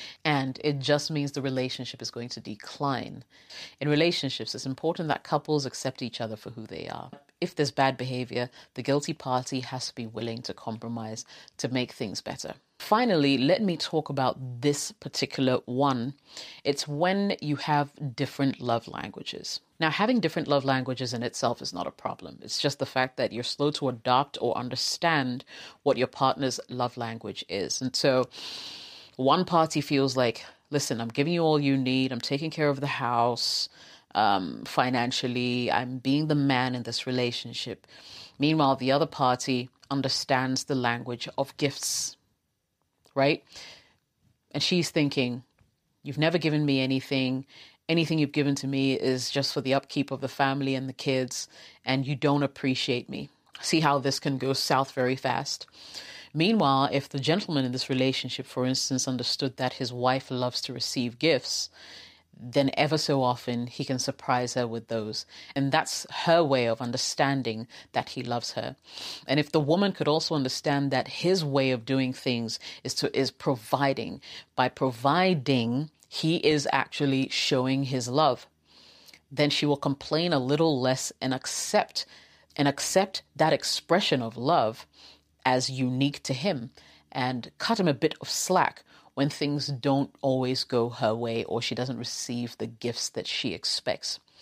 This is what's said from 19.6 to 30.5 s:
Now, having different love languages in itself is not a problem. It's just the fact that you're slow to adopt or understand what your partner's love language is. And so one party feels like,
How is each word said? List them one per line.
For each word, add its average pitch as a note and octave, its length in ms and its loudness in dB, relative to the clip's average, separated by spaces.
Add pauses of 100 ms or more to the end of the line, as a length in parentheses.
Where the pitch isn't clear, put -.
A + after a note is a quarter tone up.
Now, D#3+ 120 2
having A3+ 280 2
different D#3+ 300 0
love C#3 160 2
languages C3 480 0
in A#2 100 -4
itself A#2+ 380 -2
is B2+ 140 -8
not F2 120 -4
a C#2 40 -6
problem. - 500 -10
It's - 180 -8
just C#3+ 200 0
the C3+ 80 -2
fact B2+ 320 -2
that A2 160 0
you're A#2+ 100 -6
slow D3 280 0
to C#3 180 -2
adopt B2 500 0
or A#2+ 160 0
understand B2+ 880 0 (380)
what B2+ 160 4
your B2 80 4
partner's C3 520 0 (120)
love B2 260 -4
language A2+ 540 -8
is. F#2 320 -2
And B2+ 120 -4
so C3 360 2 (840)
one D3 280 4
party D#3+ 380 2
feels C3+ 340 2
like, B2 300 0 (240)